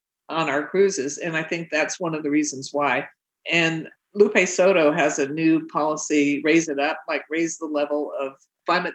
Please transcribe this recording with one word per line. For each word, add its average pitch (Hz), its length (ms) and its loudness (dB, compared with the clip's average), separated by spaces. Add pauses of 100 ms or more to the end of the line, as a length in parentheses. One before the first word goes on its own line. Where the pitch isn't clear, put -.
(280)
on 151 220 -2
our 147 160 -2
cruises. 185 500 0
And 170 180 -6
I 160 100 -4
think 170 260 -6
that's 151 280 -2
one 165 160 -4
of 156 80 -6
the 151 80 -4
reasons 147 420 -2
why. 143 360 -2 (420)
And 165 380 0 (260)
Lupe 208 320 4
Soto 180 460 4
has 151 260 0
a 139 100 0
new 160 400 2
policy, 147 760 0
raise 160 260 4
it 139 100 -4
up, 156 300 -2
like, 147 220 -4
raise 165 260 -2
the 160 100 -10
level 147 540 -2
of 135 140 -8 (320)
fun 180 200 0
at 160 80 -8